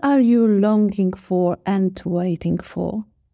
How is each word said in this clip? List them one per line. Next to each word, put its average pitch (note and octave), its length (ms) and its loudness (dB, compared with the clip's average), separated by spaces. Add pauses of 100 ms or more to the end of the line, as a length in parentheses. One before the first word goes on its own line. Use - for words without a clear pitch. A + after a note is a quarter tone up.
are C#4 180 2
you A#3 280 4
longing G3+ 640 2
for F3+ 500 -2
and F#3+ 400 -2
waiting F3 540 -4
for? F3+ 480 -8 (280)